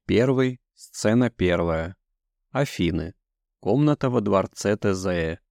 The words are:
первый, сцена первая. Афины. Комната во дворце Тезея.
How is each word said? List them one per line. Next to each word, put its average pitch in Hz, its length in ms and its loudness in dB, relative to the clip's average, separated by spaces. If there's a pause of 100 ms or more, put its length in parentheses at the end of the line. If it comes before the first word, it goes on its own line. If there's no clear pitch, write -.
первый, 127 560 2 (120)
сцена 117 560 0
первая. 87 680 -2 (560)
Афины. 87 640 -4 (460)
Комната 143 500 0
во 120 120 0
дворце 101 560 0
Тезея. 90 720 -2